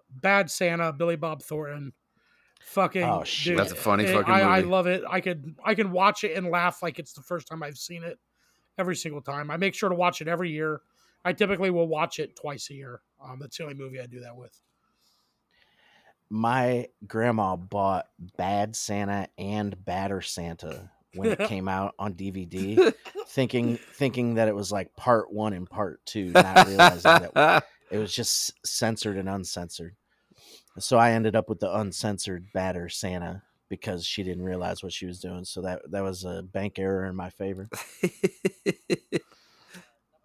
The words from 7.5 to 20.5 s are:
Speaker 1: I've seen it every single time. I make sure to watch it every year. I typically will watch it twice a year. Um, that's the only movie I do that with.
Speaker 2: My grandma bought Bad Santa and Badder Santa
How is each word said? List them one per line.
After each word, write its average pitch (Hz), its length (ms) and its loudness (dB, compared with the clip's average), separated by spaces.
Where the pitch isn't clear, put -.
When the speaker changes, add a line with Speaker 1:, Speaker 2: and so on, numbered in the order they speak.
Speaker 1:
I've 143 160 -12
seen 170 280 -12
it 165 140 -12
every 180 180 0
single 147 260 -6
time. 147 300 -6
I 160 60 -4
make 185 180 0
sure 196 140 0
to 180 60 0
watch 175 260 2
it 156 80 -6
every 170 220 -2
year. 156 280 -4
I 180 80 0
typically 190 380 0
will 170 180 2
watch 156 300 -2
it 147 180 -8
twice 143 320 -10
a 143 40 -18
year. 135 280 -14
Um, 131 200 -16
that's 143 160 -16
the 170 60 -10
only 143 120 -12
movie 131 240 -12
I 123 60 -12
do 123 160 -16
that 120 160 -18
with. - 200 -20
Speaker 2:
My 123 580 2
grandma 110 520 2
bought 95 500 0
Bad 104 400 -2
Santa 101 500 -4
and 101 460 -4
Badder 95 380 -4
Santa 85 680 -10